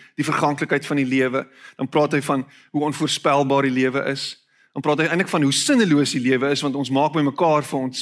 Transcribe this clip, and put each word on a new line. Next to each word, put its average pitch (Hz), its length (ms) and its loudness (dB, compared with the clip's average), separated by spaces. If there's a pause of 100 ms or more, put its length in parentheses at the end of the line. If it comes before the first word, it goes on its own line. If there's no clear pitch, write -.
(200)
die 143 80 0
verganklikheid 147 580 -2
van 147 140 -2
die 131 80 0
lewe, 131 380 0 (300)
dan 139 120 -6
praat 151 240 2
hy 151 100 0
van 139 200 -2 (320)
hoe 147 160 -2
onvoorspelbaar 139 800 0
die - 20 -2
lewe 131 300 0 (100)
is, - 220 -8 (420)
dan 139 80 -8
praat 151 160 0
hy 160 80 2
eintlik 175 240 -2
van 160 160 2
hoe 139 80 0
sinneloos 175 560 2
die 123 140 -2
lewe 131 260 2
is, 143 140 -2
want 135 100 -2
ons 135 160 -4
maak 147 240 2
by 151 80 2
mekaar 151 400 2
vir 143 160 -4
ons, 131 220 -6